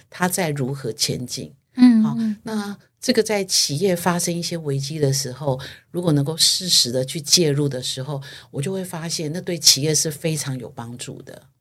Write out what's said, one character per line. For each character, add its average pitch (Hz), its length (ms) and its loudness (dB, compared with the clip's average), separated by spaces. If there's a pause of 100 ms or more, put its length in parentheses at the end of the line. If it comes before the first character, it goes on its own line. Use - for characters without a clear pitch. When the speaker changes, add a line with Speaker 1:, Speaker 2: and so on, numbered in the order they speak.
Speaker 1:
他 - 180 -2
在 180 240 0
如 139 220 -2
何 135 200 -6
前 - 340 -2
进。 78 260 -10 (240)
Speaker 2:
嗯， 240 260 8
Speaker 1:
好， 220 160 2
Speaker 2:
嗯。 220 260 -2
Speaker 1:
那 208 300 -4 (240)
这 - 140 2
个 226 100 4
在 208 220 0
企 - 340 0
业 185 160 4
发 175 240 2
生 175 160 -2
一 170 80 -4
些 170 160 -4
危 143 200 -2
机 139 200 -6
的 139 140 4
时 131 180 -2
候， 135 300 -2 (300)
如 170 100 -6
果 175 120 4
能 143 120 4
够 160 120 -2
适 175 340 2
时 - 200 4
的 127 140 2
去 139 160 -6
介 156 300 4
入 143 180 2
的 127 140 -4
时 131 200 -6
候， 139 200 -6 (280)
我 - 120 -4
就 190 100 -2
会 190 100 -2
发 175 240 -8
现 170 260 -4
那 180 80 -4
对 180 180 -2
企 135 240 4
业 156 120 2
是 156 160 0
非 160 240 -2
常 135 240 -4
有 113 120 -12
帮 120 260 -12
助 - 260 -12
的。 - 200 -18 (180)